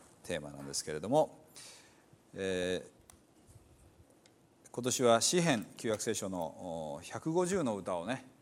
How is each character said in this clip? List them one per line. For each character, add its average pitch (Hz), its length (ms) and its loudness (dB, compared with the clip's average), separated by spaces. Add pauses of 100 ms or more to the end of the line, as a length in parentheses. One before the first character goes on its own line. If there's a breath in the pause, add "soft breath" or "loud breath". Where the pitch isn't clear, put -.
(220 loud breath)
テ 87 160 -2
ー - 20 -6
マ 73 100 -10
な 71 120 -12
ん 71 40 -12
で 71 60 -8
す - 100 -4
け 78 120 -6
れ 78 60 -4
ど 98 100 -4
も、 147 260 2 (960 loud breath)
え 92 500 -2
ー、 - 120 -20 (1800)
今 120 80 -4
年 127 220 2
は 117 160 10
詩 175 200 4
編、 131 240 4 (120)
旧 123 120 -4
約 107 140 0
聖 110 120 0
書 101 140 -4
の、 82 680 -6
お、 82 40 -12
百 - 300 -8
五 175 160 2
十 180 160 0
の 113 140 0
歌 95 200 -2
を 85 120 -4
ね、 135 180 -6 (140)